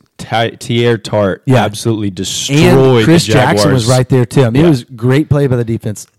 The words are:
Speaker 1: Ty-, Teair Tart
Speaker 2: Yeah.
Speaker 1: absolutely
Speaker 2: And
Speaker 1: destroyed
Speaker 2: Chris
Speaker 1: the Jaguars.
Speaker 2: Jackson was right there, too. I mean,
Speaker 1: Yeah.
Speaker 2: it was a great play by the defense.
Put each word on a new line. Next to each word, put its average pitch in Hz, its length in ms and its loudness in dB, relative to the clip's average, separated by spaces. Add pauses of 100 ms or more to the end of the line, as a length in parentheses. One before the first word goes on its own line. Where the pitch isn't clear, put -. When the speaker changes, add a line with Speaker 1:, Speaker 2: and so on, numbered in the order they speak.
(180)
Speaker 1:
Ty-, 113 340 -4
Teair 120 500 -2
Tart 101 440 -4
Speaker 2:
Yeah. 123 180 2
Speaker 1:
absolutely 107 440 -4
Speaker 2:
And 95 100 -8
Speaker 1:
destroyed 127 880 2
Speaker 2:
Chris 160 200 2
Speaker 1:
the - 80 -2
Jaguars. 135 240 2
Speaker 2:
Jackson 202 160 2
was 123 140 0
right 127 220 0
there, 127 160 2
too. 139 180 0
I 117 60 2
mean, 123 120 0
Speaker 1:
Yeah. 170 60 4
Speaker 2:
it 170 40 4
was 123 120 0
a - 20 -20
great 131 440 -2
play 143 180 0
by 127 80 0
the 120 100 -2
defense. 110 400 -8 (140)